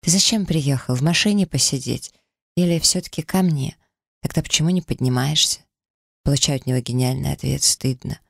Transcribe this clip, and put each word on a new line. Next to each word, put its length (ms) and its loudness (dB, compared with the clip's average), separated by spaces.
«Ты 100 0
зачем 340 2
приехал? 500 0
В 60 -2
машине 460 2
посидеть? 640 -4
Или 220 2
всё-таки 420 -2
ко 200 0
мне? 360 0
Тогда 200 -2
почему 280 0
не 120 2
поднимаешься?» 800 0
Получаю 340 2
от 80 -8
него 140 0
гениальный 520 -2
ответ: 320 -4
«Стыдно». 560 -4